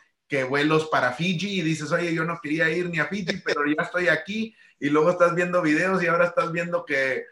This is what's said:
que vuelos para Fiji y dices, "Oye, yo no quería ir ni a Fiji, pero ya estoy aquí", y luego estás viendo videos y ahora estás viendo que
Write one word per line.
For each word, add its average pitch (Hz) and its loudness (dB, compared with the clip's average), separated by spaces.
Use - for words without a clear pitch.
que 135 0
vuelos 147 2
para 127 2
Fiji 185 -2
y - -2
dices, 156 -2
"Oye, 170 0
yo 165 -2
no 165 -6
quería 160 0
ir 175 -2
ni 165 -4
a 151 0
Fiji, 196 -4
pero - -2
ya 151 0
estoy 175 -2
aquí", 208 -2
y 139 -2
luego 156 4
estás 175 4
viendo 180 2
videos 170 2
y 175 0
ahora 170 4
estás 165 0
viendo 170 -4
que 131 -2